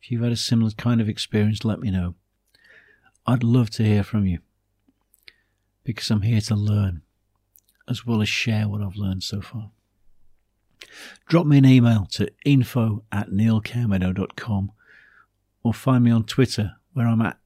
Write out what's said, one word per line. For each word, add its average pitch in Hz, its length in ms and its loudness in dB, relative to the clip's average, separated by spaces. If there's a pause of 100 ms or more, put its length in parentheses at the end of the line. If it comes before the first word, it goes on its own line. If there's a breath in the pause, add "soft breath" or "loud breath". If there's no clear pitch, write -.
If - 100 -10
you've 117 100 -2
had 120 120 0
a 113 40 -4
similar 113 340 0
kind 120 280 0
of 107 80 0
experience, 107 560 -2
let 110 160 -2
me 117 100 -4
know. 90 260 -2 (1080 soft breath)
I'd 123 180 0
love 117 280 2
to - 120 -2
hear 104 200 2
from 104 220 -2
you, 87 140 -2 (1500 soft breath)
because - 260 -6
I'm 101 120 0
here 110 180 2
to 107 140 -2
learn, 104 480 0 (840)
as 117 180 -8
well 117 160 0
as 104 60 0
share 107 400 -2
what 104 140 -4
I've 98 160 -8
learned 95 260 -4
so - 160 -8
far. 107 320 -14 (1500 loud breath)
Drop 160 200 2
me 147 120 6
an 135 80 8
email 120 460 6
to - 180 -4 (140)
info 120 600 0 (100)
at 104 180 -6
neil 110 300 2
cowmeadow 101 520 -2
dot 95 220 -6
com, 101 380 -4 (920 soft breath)
or 113 100 0
find 127 300 0
me 120 80 4
on 113 140 2
Twitter, - 480 -2 (180)
where 117 160 -2
I'm 113 140 2
at 101 240 -4